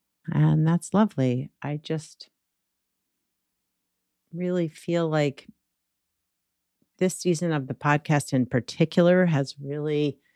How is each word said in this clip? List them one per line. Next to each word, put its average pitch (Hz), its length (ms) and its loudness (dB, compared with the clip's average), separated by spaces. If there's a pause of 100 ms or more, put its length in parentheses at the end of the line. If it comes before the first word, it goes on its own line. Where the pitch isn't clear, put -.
(340)
And 156 320 2
that's 170 280 0
lovely. 135 560 0 (120)
I 147 160 -6
just - 520 -10 (2000)
really 175 380 -2
feel 170 400 -2
like 147 400 -2 (1500)
this 185 180 0
season 170 340 -2
of 143 160 -2
the 127 60 -8
podcast 147 580 0
in 131 140 2
particular 170 800 2
has 143 340 -2
really 147 600 -2 (160)